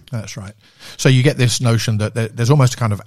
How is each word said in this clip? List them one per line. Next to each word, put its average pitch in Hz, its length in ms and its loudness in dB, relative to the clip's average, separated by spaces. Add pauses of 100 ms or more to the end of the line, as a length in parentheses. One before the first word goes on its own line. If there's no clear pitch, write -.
(120)
That's 110 240 -10
right. 101 160 -14 (460)
So - 100 -2
you 127 160 4
get 139 140 2
this 123 240 0
notion 117 380 0
that 107 160 -4
there, 113 120 -4
there's 117 220 -2
almost 131 240 4
a - 40 -12
kind 110 140 -2
of 98 160 -6